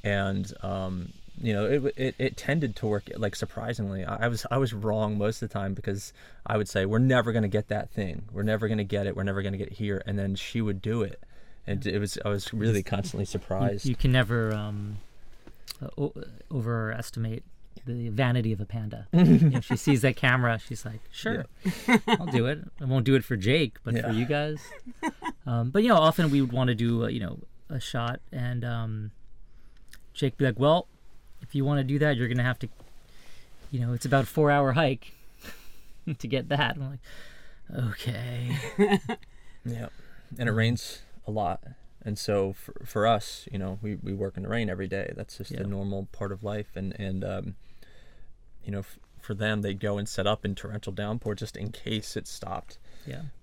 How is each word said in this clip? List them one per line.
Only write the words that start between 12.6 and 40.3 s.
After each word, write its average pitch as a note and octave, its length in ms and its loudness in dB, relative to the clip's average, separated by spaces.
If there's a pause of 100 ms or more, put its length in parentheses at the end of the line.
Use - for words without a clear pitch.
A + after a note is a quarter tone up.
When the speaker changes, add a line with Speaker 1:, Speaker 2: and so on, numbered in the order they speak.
Speaker 2:
You, F#2 60 0
Speaker 1:
constantly G2+ 380 -2
Speaker 2:
you, F#2+ 40 -2
Speaker 1:
surprised. - 580 -2
Speaker 2:
you B2+ 120 2
can C3 160 6
never, A#2 420 4
um, G#2 420 -4 (880)
uh, C3+ 60 -6 (100)
o-, C#3+ 160 -2 (360)
overestimate A2+ 920 -4 (420)
the A#2+ 240 -4
vanity A#2 440 4
of G2 80 -2
a G#2 40 -4
panda. G#2+ 440 -6
Speaker 1:
<laughs> - 40 -4
Speaker 2:
You E3+ 100 10 (280)
know, B2+ 100 4
she - 160 0
sees C3+ 260 6
that C3 140 6
camera, B2 420 4
she's - 260 -8
like, A2 160 -8 (120)
"Sure, A3 320 -2 (420)
Speaker 1:
Yeah. B3 120 8 (100)
Speaker 2:
I'll F3 180 4
do B2+ 200 4
it. D3+ 140 0 (200)
I D3 40 -4
won't C3 200 4
do C3+ 100 8
it B2+ 100 6
for B2+ 120 -2
Jake, A#2+ 480 4
but A#2 100 0
Speaker 1:
Yeah. A#2 140 0
Speaker 2:
for A2+ 40 2
you A2+ 140 2
guys." D3 320 0 (440)
Speaker 1:
<laughs> D#4+ 100 -2 (340)
Speaker 2:
Um, A#2+ 240 2
but, G3 140 4
you B3 40 4
know, A3+ 80 10
often D#3+ 340 6
we C#3 100 6
would B2+ 120 2
wanna B2+ 220 4
do, A#2 300 2
uh, - 40 0
you A#2 120 -2
know, F2+ 180 -6 (320)
a C#3+ 80 -4
shot, A#2+ 400 -4 (140)
and, B2 320 -2
um, A2+ 460 -4 (1040)
Jake C3 220 0
be C#3+ 100 4
like, A2+ 120 2
"Well, D#3 300 4 (540)
if - 120 -16
you C#3 100 2
wanna C#3+ 200 4
do C#3 160 2
that, D3 160 4
you're B2 100 0
gonna A#2+ 160 0
have B2 180 0
to, B2 80 -6 (1040)
you C3 80 -2
know, A#2+ 140 0
it's A#2+ 140 -4
about C3+ 180 6
a - 20 -2
four-hour C#3+ 460 6
hike C#3 400 2 (480)
<laughs> - 580 -8
to - 80 -8
get B2 220 0
that." C#3+ 280 2
I'm C3+ 140 -6
like, - 1040 -8
"Okay." B2 640 -4 (220)
Speaker 3:
<laughs> G#3 200 6 (720)
Speaker 1:
Yeah, A#2 200 -6 (500)